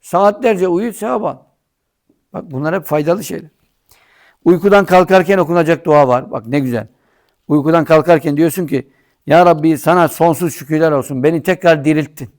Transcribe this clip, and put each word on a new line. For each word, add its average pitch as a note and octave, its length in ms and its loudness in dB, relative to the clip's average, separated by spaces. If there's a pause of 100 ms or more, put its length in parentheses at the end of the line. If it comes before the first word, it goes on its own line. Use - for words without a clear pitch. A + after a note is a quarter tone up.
Saatlerce G3+ 680 0
uyu, G3 240 -2
sevap A3 320 -6
al. C3 120 -6 (1000)
Bak - 140 -14
bunlar D3 240 -6
hep F3+ 100 -6
faydalı D#3 400 -2
şeyler. E3 260 -14 (920)
Uykudan F#3 400 4
kalkarken F#3 540 2
okunacak E3 460 0
dua D3 240 4
var. B2+ 220 -2
Bak A2 160 -10
ne C#3 140 -2
güzel. A#2+ 280 -6 (600)
Uykudan D3+ 360 2
kalkarken D#3+ 520 2
diyorsun E3 300 -2
ki, C#3 220 -6 (380)
"Ya E3+ 200 4
Rabbi D#3+ 320 0
sana E3+ 300 2
sonsuz E3+ 460 -2
şükürler D#3 380 -2
olsun. C3 300 -4
Beni D#3+ 200 0
tekrar E3+ 420 0
dirilttin. D3+ 440 -4 (100)